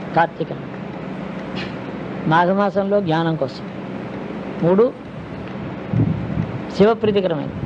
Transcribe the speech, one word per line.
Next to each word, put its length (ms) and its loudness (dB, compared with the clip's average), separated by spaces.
కార్తీకం. 440 2
మాఘమాసంలో 760 4
జ్ఞానం 340 2
కోసం. 280 -4
మూడు 260 6
శివప్రీతికరమైనది. 920 4